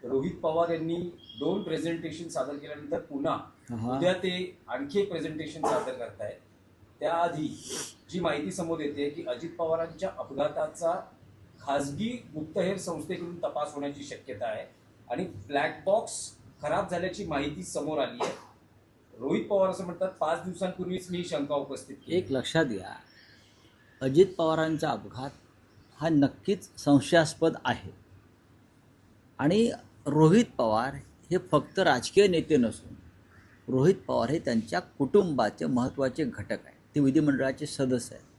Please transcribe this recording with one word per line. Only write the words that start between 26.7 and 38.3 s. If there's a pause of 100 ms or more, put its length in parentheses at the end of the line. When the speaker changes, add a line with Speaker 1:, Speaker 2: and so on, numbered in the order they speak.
Speaker 2:
संशयास्पद (120)
आहे (1500)
आणि (340)
रोहित (120)
पवार (380)
हे
फक्त
राजकीय
नेते
नसून (720)
रोहित (120)
पवार
हे
त्यांच्या
कुटुंबाचे
महत्त्वाचे
घटक
आहेत. (220)
ते
विधिमंडळाचे
सदस्य
आहेत. (120)